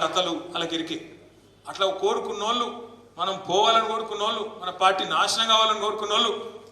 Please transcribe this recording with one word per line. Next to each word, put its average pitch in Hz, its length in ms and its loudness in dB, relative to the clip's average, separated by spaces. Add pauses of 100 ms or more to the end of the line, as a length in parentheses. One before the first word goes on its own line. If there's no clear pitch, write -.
కథలు, 170 320 0 (200)
వాళ్ళకి 165 220 -4
ఇరికి. 156 220 -4 (680)
అట్లా 196 200 -2 (160)
కోరుకున్నోళ్ళు, 226 640 0 (500)
మనం 190 180 -2 (120)
పోవాలని 220 440 4
కోరుకున్నోళ్ళు, 214 520 -2 (180)
మన - 80 -8 (120)
పార్టీ 190 240 4
నాశనం 202 420 0
కావాలని 220 380 4
కోరుకున్నోళ్ళు, 214 460 0 (400)